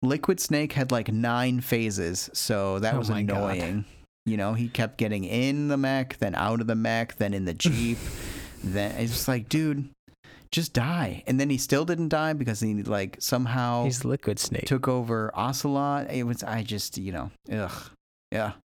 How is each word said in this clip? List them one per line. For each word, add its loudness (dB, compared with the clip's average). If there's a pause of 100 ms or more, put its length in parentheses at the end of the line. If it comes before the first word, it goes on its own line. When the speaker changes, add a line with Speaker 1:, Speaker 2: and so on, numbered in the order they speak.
Speaker 1:
Liquid 2
Snake 2
had, 2
like, 0
nine 2
phases, 0
so 0
that 2
Speaker 2:
Oh 2
Speaker 1:
was -2
Speaker 2:
my 2
God. 2 (200)
Speaker 1:
annoying. -2 (400)
You 2
know, 2
he 0
kept -2
getting 0
in 0
the 2
mech, 0
then 0
out 2
of 0
the 2
mech, 0
then 0
in -2
the -2
Jeep. 2
Speaker 2:
<laughs> -6 (580)
Speaker 1:
Then -2
it's 0
just -2
like, 0
"Dude, 2 (600)
just -2
die." 0
And 4
then 4
he 4
still 4
didn't 0
die 2
because 0
he, 0
like, -2
somehow 0
Speaker 2:
He's 0
Liquid 0
Snake. -2
Speaker 1:
took 2
over 0
Ocelot. 0
It -2
was, -2
I -2
just, -6
you -4
know, -4 (200)
ugh. -6 (400)
Yeah. -2 (200)